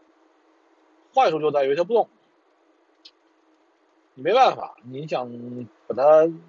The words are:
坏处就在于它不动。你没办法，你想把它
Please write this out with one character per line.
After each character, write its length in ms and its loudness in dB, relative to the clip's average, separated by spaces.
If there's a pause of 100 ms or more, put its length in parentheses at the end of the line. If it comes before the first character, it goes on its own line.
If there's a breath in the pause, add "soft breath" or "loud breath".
(1120)
坏 160 2
处 100 -2
就 120 -2
在 140 0
于 100 0
它 80 0
不 100 -8
动。 160 0 (2000)
你 60 -20
没 120 -2
办 220 4
法， 280 -14
你 240 -14
想 220 -6 (580)
把 80 -8
它 360 6 (180)